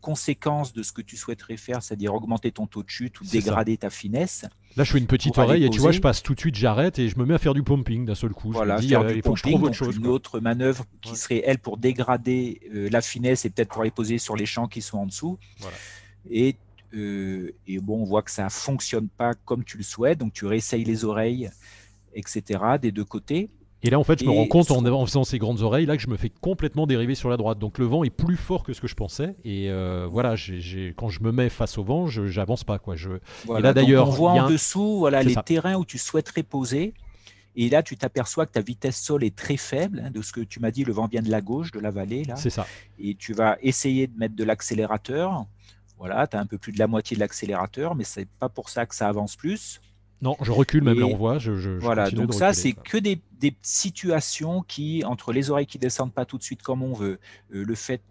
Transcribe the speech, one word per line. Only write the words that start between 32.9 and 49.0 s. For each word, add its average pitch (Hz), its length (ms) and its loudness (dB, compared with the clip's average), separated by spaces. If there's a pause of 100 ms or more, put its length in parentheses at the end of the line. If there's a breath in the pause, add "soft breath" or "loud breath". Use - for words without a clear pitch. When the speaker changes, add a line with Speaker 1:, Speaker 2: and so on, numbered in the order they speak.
Speaker 2:
Je, 82 160 -8 (360 loud breath)
Speaker 1:
Voilà, 113 140 0
Speaker 2:
et - 20 4
là, 131 100 6
Speaker 1:
donc 131 120 6
Speaker 2:
d'ailleurs, 131 240 8
Speaker 1:
on - 20 4
voit 156 220 4
Speaker 2:
il 175 40 8
y - 40 8
a - 40 6
Speaker 1:
en 135 40 4
Speaker 2:
un - 20 4
Speaker 1:
dessous, 202 480 2
voilà, 139 240 4
Speaker 2:
C'est 131 60 6
Speaker 1:
les 123 60 4
Speaker 2:
ça. 113 100 0
Speaker 1:
terrains 170 320 2
où 185 100 -2
tu - 100 -14
souhaiterais - 460 -2
poser. 139 500 -2 (640 soft breath)
Et 120 140 2
là, 151 120 6
tu 135 140 -10
t'aperçois 135 480 -2
que - 80 -6
ta 120 80 2
vitesse 123 400 -4
sol 143 240 0
est 107 100 0
très - 220 -4
faible, 151 480 -4
hein, 135 60 -8
de 107 100 -6
ce - 120 -10
que 117 80 -8
tu 113 200 -10
m'as 113 120 0
dit, 135 120 -2
le 120 80 -2
vent 110 140 0
vient 113 160 -2
de 110 80 -2
la 107 100 2
gauche, 135 300 -6
de 107 100 -10
la 107 120 -4
vallée, 101 320 -6
là. 127 120 -8
Speaker 2:
C'est 127 140 -2
ça. 104 160 -6 (320 loud breath)
Speaker 1:
Et 101 160 -6
tu - 180 -12
vas 107 300 2
essayer 131 460 0
de 117 100 -14
mettre 110 160 -2
de 110 100 -4
l'accélérateur. 110 1040 -2 (520 soft breath)
Voilà, 98 280 0
t'as 107 140 -4
un 101 60 -4
peu 101 120 -10
plus 107 140 -12
de 104 60 -4
la 110 80 4
moitié 110 280 -2
de 107 60 -4
l'accélérateur, 101 720 -4
mais 120 100 -4
c'est 98 240 -10
pas - 220 -6
pour - 180 -12
ça 117 160 -4
que - 100 -8
ça 107 140 0